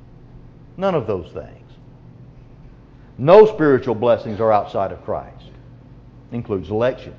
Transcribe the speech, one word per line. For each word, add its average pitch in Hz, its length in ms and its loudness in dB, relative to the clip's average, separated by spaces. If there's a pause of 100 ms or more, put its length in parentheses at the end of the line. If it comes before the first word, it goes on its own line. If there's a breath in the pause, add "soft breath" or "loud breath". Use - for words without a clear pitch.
(760)
None 185 180 -4
of 123 120 -4
those 92 260 -8
things. - 380 -18 (1500 soft breath)
No 185 300 8
spiritual 135 480 0
blessings 110 460 -2
are 110 120 0
outside 98 400 -2
of 90 120 -18
Christ. 73 420 -12 (840)
Includes 101 380 -8
election. 117 480 -6